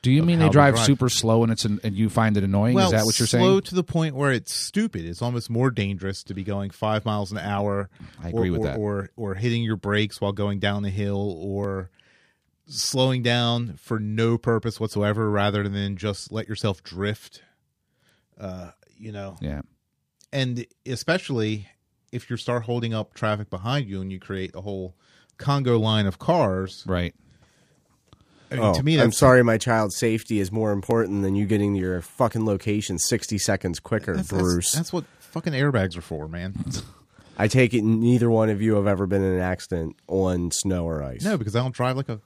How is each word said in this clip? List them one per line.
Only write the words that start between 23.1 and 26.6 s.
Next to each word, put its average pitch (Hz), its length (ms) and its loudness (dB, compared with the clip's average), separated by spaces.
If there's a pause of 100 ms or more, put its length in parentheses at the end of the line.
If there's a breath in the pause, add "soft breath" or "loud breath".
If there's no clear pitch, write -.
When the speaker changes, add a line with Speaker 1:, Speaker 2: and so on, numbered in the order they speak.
Speaker 2:
traffic 104 360 -2
behind 113 380 -4
you 98 140 -6
and 95 100 -6
you 92 80 -10
create 95 360 -8
a 87 60 -12
whole 95 340 -8 (420 soft breath)
Congo 135 420 2
line 110 260 2
of 95 140 -2
cars. 95 680 0